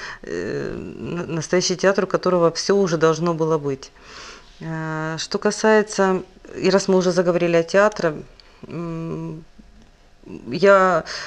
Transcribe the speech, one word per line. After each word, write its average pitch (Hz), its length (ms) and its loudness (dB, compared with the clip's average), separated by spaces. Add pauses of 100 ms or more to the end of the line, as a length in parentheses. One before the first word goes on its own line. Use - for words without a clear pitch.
(220)
э, 107 520 -8
н-, - 540 -8
настоящий 175 480 -2
театр, 190 300 2
у - 20 -4
которого 175 440 2
всё 196 260 0
уже 180 200 2
должно 160 360 2
было 160 240 0
быть. 143 340 -6 (680)
Э, 160 560 -6
что - 220 -6
касается, 208 800 2 (340)
и - 140 0
раз 190 180 2
мы 190 80 4
уже 185 160 4
заговорили 170 460 2
о 165 60 4
театре, 190 500 2 (560)
м, 165 760 -8 (1040)
я, 185 560 4 (240)